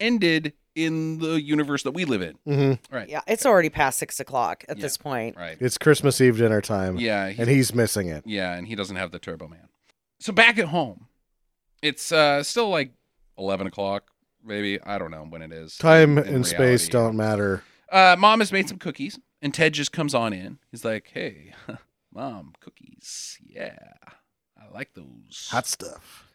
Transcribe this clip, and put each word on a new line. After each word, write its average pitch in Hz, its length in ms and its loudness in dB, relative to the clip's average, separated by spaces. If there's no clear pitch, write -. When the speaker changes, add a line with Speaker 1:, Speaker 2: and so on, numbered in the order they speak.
Speaker 1:
ended 170 540 0
in 160 440 -4
the 160 220 -2
universe 147 440 0
that 131 80 -4
we 175 120 -4
live 113 180 -2
in. 85 140 -10
Speaker 2:
Mm-hmm. 135 460 0
Speaker 1:
Right. 110 140 -8
Speaker 3:
Yeah, 151 200 -8
it's 233 180 0
already 180 240 4
past 135 280 0
six - 200 -8
o'clock 120 500 -4
at 131 100 -10
Speaker 1:
Yeah, - 40 -12
Speaker 3:
this 135 140 -6
point. 120 400 -8
Speaker 1:
right. 82 240 -14
Speaker 2:
It's 127 180 -2
Christmas 143 420 4
Eve 123 180 6
dinner 110 220 4
time. 95 380 -4
Speaker 1:
Yeah, 104 300 -2
he's 101 100 -12
Speaker 2:
And 117 100 0
he's 131 260 4
missing 104 340 0
it. 76 180 -10
Speaker 1:
Yeah, 95 280 -4
and 90 120 -12
he 113 80 -10
doesn't 98 220 -8
have 90 160 -8
the 87 80 -14
Turbo 82 260 -14
Man. 82 220 -20
So - 140 -8
back 226 260 6
at 185 80 0
home, 147 400 -4
it's, - 280 -4
uh, 147 320 4
still, 226 280 -2
like, 139 220 -2
eleven 95 300 -4
o'clock, 98 420 -6
maybe. 104 380 -4
I 101 160 -8
don't 85 140 -8
know 78 160 -16
when 80 140 -16
it 80 100 -16
is 80 240 -16
Speaker 2:
Time 160 420 8
Speaker 1:
in, 147 80 0
in 143 100 -6
Speaker 2:
and 123 100 2
space 127 420 4
Speaker 1:
reality. - 40 -6
Speaker 2:
don't 113 240 2
matter. 104 460 0
Speaker 1:
Uh, 185 260 8
Mom 220 220 4
has 202 100 0
made 190 180 0
some 190 100 -12
cookies, - 420 -10
and 143 120 -4
Ted 160 200 2
just 147 180 -4
comes 147 220 -4
on 113 180 0
in. 92 260 -12
He's 117 120 -16
like, 110 280 -6
"Hey, 98 400 -12
<laughs> - 80 -12
Mom, 107 480 -14
cookies. - 840 -20
Yeah, - 300 -16
I 107 140 -20
like 110 220 -16
those." 60 560 -20
Speaker 2:
Hot 127 160 -4
stuff. - 560 -12